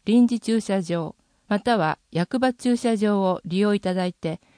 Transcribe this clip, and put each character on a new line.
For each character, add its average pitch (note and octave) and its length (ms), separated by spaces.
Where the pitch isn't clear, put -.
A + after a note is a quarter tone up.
臨 A#3+ 220
時 A#3 120
駐 A3 220
車 G3 220
場、 E3+ 340
ま G#3 120
た A#3 180
は D#3 200
役 F3 260
場 B3+ 140
駐 B3 240
車 A#3 200
場 G#3 260
を F#3 240
利 F3 140
用 G#3 140
い G3+ 60
た F#3 140
だ F#3 100
い F3+ 80
て、 E3 280